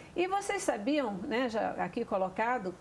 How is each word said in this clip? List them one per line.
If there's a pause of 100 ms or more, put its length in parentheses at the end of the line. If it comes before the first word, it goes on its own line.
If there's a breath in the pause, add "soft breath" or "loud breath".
(160 loud breath)
E
vocês
sabiam,
né,
já
aqui
colocado,